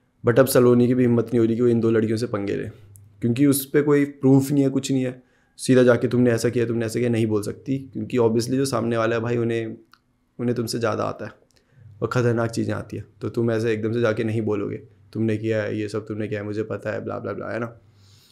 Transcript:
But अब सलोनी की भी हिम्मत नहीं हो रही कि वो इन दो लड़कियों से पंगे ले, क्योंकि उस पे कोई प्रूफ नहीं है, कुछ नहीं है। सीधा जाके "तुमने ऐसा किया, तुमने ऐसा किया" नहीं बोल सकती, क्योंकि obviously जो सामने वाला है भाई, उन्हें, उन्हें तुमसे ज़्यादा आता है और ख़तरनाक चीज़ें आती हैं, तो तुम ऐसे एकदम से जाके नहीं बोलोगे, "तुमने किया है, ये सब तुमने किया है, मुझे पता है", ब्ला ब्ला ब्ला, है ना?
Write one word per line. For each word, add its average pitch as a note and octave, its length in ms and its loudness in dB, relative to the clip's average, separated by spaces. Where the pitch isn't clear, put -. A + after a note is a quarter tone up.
But A#2+ 140 4
अब C3+ 60 8
सलोनी B2 420 6
की B2+ 60 2
भी B2+ 100 2
हिम्मत A#2 220 2
नहीं A#2+ 140 0
हो A2+ 60 4
रही A2+ 100 0
कि A#2 60 -2
वो B2 60 2
इन A#2 120 2
दो A2+ 120 2
लड़कियों A2 260 0
से A#2 100 -4
पंगे G2+ 280 -4
ले, G2+ 80 -6
क्योंकि A#2+ 240 2
उस C#3 200 2
पे D3 160 0
कोई C#3+ 240 4
प्रूफ C3+ 460 2
नहीं C#3+ 120 2
है, C3+ 60 2
कुछ C3+ 220 -4
नहीं C3 140 0
है। B2+ 180 -10
सीधा B2+ 260 4
जाके B2 240 4
"तुमने B2 240 2
ऐसा A#2 180 0
किया, A#2 160 0
तुमने A#2 200 -4
ऐसा A2+ 140 -4
किया" A#2+ 100 0
नहीं A2+ 180 0
बोल G#2+ 140 0
सकती, A2+ 360 -6
क्योंकि B2 400 -8
obviously A#2 360 2
जो C3+ 120 0
सामने A#2 320 -2
वाला A2+ 180 0
है A#2 60 -2
भाई, A#2+ 160 -2
उन्हें, A2+ 400 -4
उन्हें A#2+ 160 -2
तुमसे A#2+ 240 -4
ज़्यादा G#2+ 240 -2
आता G#2 220 -8
है G#2 60 -14
और A#2+ 60 -2
ख़तरनाक A#2 440 0
चीज़ें G#2+ 220 -4
आती G#2 240 -10
हैं, G#2 80 -12
तो A#2 80 -6
तुम A#2 220 0
ऐसे A2+ 220 0
एकदम G#2+ 200 -4
से A#2+ 80 0
जाके A2+ 220 0
नहीं A2 180 -2
बोलोगे, G#2+ 360 -4
"तुमने A2 240 -2
किया A2 260 -2
है, G#2+ 160 -4
ये G#2 100 -6
सब G#2+ 180 -8
तुमने G#2+ 200 -6
किया G#2 120 -6
है, G2+ 60 -8
मुझे G#2+ 180 -4
पता G#2+ 280 -8
है", G#2 120 -6
ब्ला G#2 160 -8
ब्ला G#2+ 140 -8
ब्ला, G2 180 -8
है A2 80 -6
ना? A#2+ 200 -10